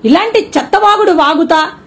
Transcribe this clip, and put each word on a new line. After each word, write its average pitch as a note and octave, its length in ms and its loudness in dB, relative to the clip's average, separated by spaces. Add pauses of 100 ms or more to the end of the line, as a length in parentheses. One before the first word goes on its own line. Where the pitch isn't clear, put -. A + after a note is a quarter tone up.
ఇలాంటి G#4 320 0 (140)
చెత్తవాగుడు G4+ 640 2
వాగుతా D#4 400 2 (260)